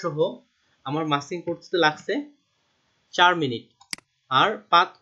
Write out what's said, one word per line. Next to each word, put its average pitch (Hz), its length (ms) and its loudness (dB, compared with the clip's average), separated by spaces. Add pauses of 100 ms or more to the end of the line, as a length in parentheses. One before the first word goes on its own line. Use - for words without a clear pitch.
সহ 151 160 -6 (720)
আমার 156 140 -4 (100)
masking 143 340 -4
করতে 170 280 -8 (100)
লাগছে 151 280 -2 (1040)
চার 180 140 6 (100)
মিনিট, 120 240 -4 (760)
আর 185 80 4 (240)
পাত 180 160 6 (120)